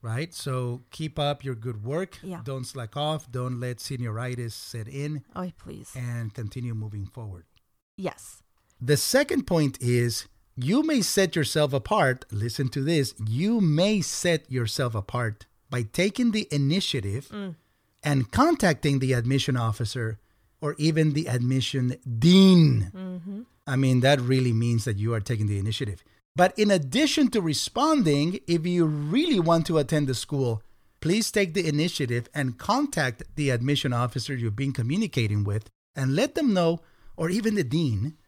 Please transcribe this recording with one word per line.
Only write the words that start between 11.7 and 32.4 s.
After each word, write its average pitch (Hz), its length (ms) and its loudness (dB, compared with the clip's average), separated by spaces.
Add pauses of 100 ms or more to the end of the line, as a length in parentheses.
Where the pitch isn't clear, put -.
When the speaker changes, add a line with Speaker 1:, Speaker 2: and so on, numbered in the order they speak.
Speaker 1:
apart. 135 580 0
Listen 113 380 -4
to 139 140 -4
this. 147 320 0 (120)
You 185 340 0
may 185 420 4
set - 500 -2
yourself 120 420 -2
apart 110 520 -4 (240)
by 123 140 -2
taking 208 480 0
the 208 200 -2
initiative 139 800 -2
Speaker 2:
Mm. 196 220 -8 (480)
Speaker 1:
and 135 280 0
contacting 190 680 4
the 131 160 0
admission 123 420 0
officer 113 600 -4 (420)
or 147 180 -4
even 156 360 2
the 156 140 -2
admission 127 680 0 (220)
dean. 165 760 8
Speaker 2:
Mm-hmm. 185 460 -10 (260)
Speaker 1:
I 131 100 -2
mean, 131 240 2
that 135 200 6
really 127 320 2
means 113 320 0
that 104 140 -4
you 110 160 -2
are 107 60 -2
taking 107 260 -2
the 104 120 -2
initiative. 101 460 -6 (300)
But 185 240 4
in 214 120 4
addition 202 640 2
to 214 100 0
responding, 170 1040 2
if 165 200 0
you 175 200 4
really 175 520 2
want 165 280 4
to 160 120 2
attend 147 280 0
the 131 80 -2
school, 123 480 -2 (380)
please 202 300 0
take 196 240 0
the 180 140 -2
initiative 147 680 -2
and 131 240 -4